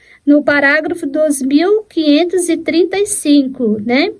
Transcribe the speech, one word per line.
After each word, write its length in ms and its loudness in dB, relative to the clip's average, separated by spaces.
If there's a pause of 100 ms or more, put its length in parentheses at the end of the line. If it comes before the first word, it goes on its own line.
(240)
no 200 4
parágrafo 640 0
dois 340 -2
mil 420 2
quinhentos 640 0
e 80 0
trinta 420 -2
e 100 -2
cinco, 760 0
né? 360 0